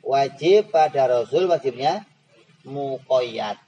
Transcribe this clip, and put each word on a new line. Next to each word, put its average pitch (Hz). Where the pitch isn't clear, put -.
Wajib 147
pada 143
Rasul 127
wajibnya 151
muqayyad. 127